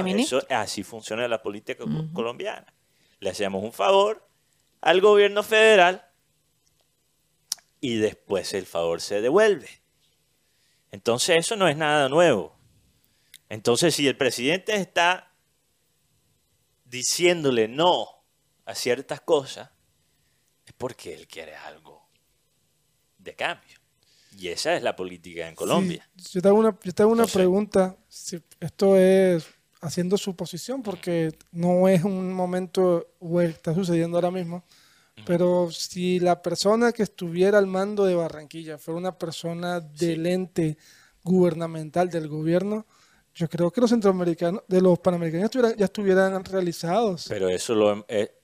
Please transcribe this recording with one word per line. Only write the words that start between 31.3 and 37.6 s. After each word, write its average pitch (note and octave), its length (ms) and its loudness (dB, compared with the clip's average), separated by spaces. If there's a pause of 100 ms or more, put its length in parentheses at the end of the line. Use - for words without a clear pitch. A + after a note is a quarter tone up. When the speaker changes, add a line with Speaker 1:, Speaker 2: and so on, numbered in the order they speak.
Speaker 3:
no F3+ 360 2
es F#3 160 4
un F#3 300 -4
momento F#3 720 0 (120)
o F3 220 -2
está E3 340 -2
sucediendo E3+ 420 0
ahora F3 140 0
mismo, F3 320 -8 (540)
Speaker 1:
Ujú. - 80 -20
Speaker 3:
pero F3 460 2
si F3+ 480 -4
la F3 220 0
persona A3 520 0
que A3+ 100 -2
estuviera F#3 560 0
al G3 80 4